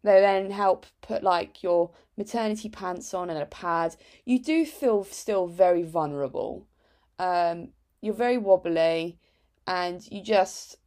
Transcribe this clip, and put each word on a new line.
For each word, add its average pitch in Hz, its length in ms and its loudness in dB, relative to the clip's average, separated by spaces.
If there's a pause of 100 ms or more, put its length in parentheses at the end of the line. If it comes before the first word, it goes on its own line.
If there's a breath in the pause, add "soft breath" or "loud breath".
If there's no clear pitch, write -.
They 196 160 8
then 196 320 2
help 196 340 0 (160)
put, - 220 -6
like, 180 400 -2
your 175 280 2 (260 soft breath)
maternity 214 520 -4
pants 180 440 -10
on 180 160 -6
and 160 100 -6
a 147 60 -4
pad. 165 500 -4 (300 soft breath)
You 247 140 0
do 311 260 0
feel 226 380 0
still 190 440 -4
very 175 360 4
vulnerable. 147 840 -6 (520)
Um, 175 500 -2 (320)
you're 214 120 -4
very 240 240 0
wobbly, 170 840 2 (460)
and 180 460 -4
you 202 100 -10
just 190 640 0